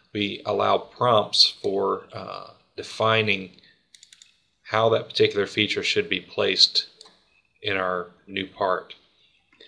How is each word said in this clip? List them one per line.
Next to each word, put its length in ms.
we 320
allow 320
prompts 680
for, 680
uh, 360
defining 760
how 260
that 180
particular 380
feature 360
should 280
be 100
placed 680
in 160
our 300
new 200
part. 500